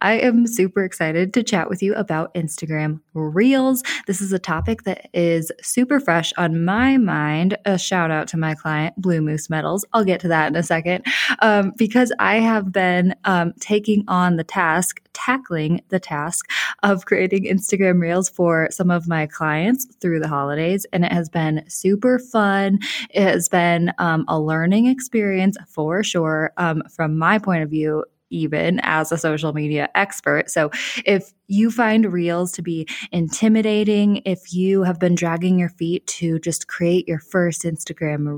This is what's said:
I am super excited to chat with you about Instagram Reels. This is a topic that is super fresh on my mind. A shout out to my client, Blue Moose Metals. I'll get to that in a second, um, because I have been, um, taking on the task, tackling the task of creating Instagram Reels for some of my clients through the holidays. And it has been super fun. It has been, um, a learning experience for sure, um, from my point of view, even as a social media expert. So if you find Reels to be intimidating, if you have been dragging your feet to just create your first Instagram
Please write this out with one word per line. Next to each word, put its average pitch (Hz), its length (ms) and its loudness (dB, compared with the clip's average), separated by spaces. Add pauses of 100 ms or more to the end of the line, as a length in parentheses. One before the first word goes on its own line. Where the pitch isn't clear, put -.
I 208 140 2
am 233 340 4
super 190 340 0
excited 180 520 -2
to 240 100 2
chat 185 260 -2
with 185 100 -4
you 196 140 0
about 165 400 -4
Instagram 156 680 -4 (140)
Reels. 247 720 2 (240)
This 196 120 -4
is 190 120 -4
a 185 80 0
topic 180 420 -4
that - 320 -6
is 165 380 0 (100)
super 254 380 0
fresh 165 360 0
on 165 280 0
my 240 320 4
mind. 160 600 2 (100)
A 190 120 2
shout 175 320 0
out 156 180 -2
to - 80 -6
my 156 200 -2
client, 156 400 -2
Blue 180 240 0
Moose 151 280 -2
Metals. 160 440 -2
I'll 220 120 2
get 180 180 2
to 180 60 -2
that 160 200 2
in 151 80 -2
a 170 80 0
second, 170 420 -2 (320)
um, 208 380 4
because 233 420 2
I 196 220 4
have 214 320 2
been, 180 420 2 (100)
um, 175 360 2
taking 208 480 0
on 180 280 2
the 160 80 -2
task, 175 560 0 (120)
tackling 175 760 -2
the 185 120 -2
task 156 500 -6 (320)
of 196 240 0
creating 190 380 0
Instagram 190 560 2
Reels 175 280 0
for 165 420 0
some 180 200 -2
of 170 180 -2
my 160 180 0
clients 160 600 -2 (140)
through 165 200 0
the 156 80 -4
holidays. 151 640 -2
And 180 120 2
it 170 80 0
has 170 160 -2
been 156 380 -2
super 208 520 0
fun. 196 600 0 (320)
It 202 120 2
has 180 260 2
been, 170 500 2
um, 165 300 0
a 160 120 0
learning 165 460 2
experience 202 680 0 (100)
for 165 380 -2
sure, 156 520 0
um, 160 320 0
from 156 300 -2
my 180 200 2
point 185 260 0
of 147 60 -6
view, 156 340 0 (260)
even 160 520 0
as 156 280 0
a 165 60 0
social 156 380 -2
media 151 400 -2
expert. 156 560 0
So 151 200 0 (360)
if 196 260 2 (140)
you 214 240 2
find 220 420 2
Reels 175 400 -2
to 175 100 -10
be 165 240 -6 (240)
intimidating, 208 1160 2
if 180 260 -4
you 190 300 2
have 180 180 0
been 175 140 4
dragging 170 440 0
your 175 120 0
feet 170 380 -6
to 165 300 -4
just - 300 -6
create 175 400 0
your 160 120 -4
first 175 420 -2
Instagram 151 760 -4